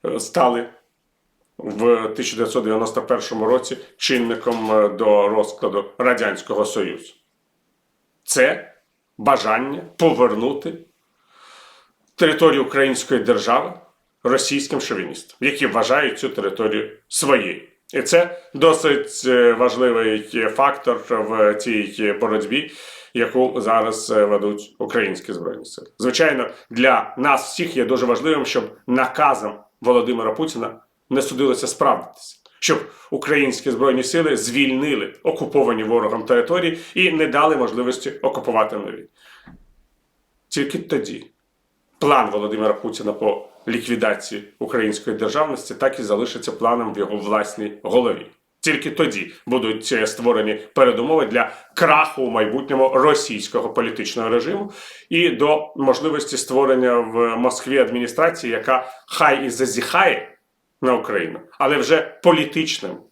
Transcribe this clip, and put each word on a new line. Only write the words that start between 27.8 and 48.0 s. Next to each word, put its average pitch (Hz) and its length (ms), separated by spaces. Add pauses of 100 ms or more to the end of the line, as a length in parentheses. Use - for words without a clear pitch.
дуже 123 200
важливим, 127 400
щоб 120 180 (240)
наказом 127 680 (280)
Володимира 117 500
Путіна 117 480 (300)
не 135 120
судилося 135 460
справдитися, - 680 (240)
щоб 139 200 (320)
українські 139 600
Збройні 127 320
Сили 156 340
звільнили 131 760 (100)
окуповані 120 600
ворогом 110 420
території 160 540 (140)
і 185 180
не 156 160
дали 147 280
можливості 123 560 (100)
окупувати 113 560
нові. 98 280 (1400)
Тільки 143 280
тоді - 480 (760)
план 135 300
Володимира 104 440
Путіна 101 400
по 104 320 (220)
ліквідації 113 760 (160)
української 107 580
державності 139 560
так - 260
і 127 40
залишиться 113 480
планом 117 420
в 95 40
його 101 200
власній 104 560 (100)
голові. 113 420 (360)